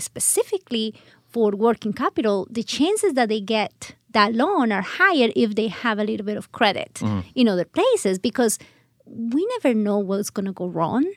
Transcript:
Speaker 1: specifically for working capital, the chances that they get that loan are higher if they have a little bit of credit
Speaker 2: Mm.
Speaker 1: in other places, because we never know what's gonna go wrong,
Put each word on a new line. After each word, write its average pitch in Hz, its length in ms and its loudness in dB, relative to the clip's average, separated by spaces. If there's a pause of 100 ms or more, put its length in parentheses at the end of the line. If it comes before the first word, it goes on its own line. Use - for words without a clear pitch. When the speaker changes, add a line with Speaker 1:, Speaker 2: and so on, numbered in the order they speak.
Speaker 1:
specifically 240 960 -2 (340)
for 220 220 2
working 214 420 0
capital, 226 560 -2
the 226 140 -6
chances 370 520 0
that 247 140 2
they 220 120 -2
get 208 560 -4 (160)
that 214 220 4
loan 247 360 2
are 196 120 0
higher 302 520 4
if 220 220 2
they 220 100 0
have 214 320 -4
a 214 60 0
little 214 200 -4
bit 208 120 -4
of - 160 -12
credit - 500 0
Speaker 2:
Mm. 101 220 -2 (100)
Speaker 1:
in 247 140 4
other 180 160 0
places, 330 560 0
because 233 360 0 (480)
we 233 400 -4 (120)
never 277 180 0
know 208 240 2
what's 196 320 -2
gonna 196 220 -6
go 180 160 -6
wrong, 170 360 0 (120)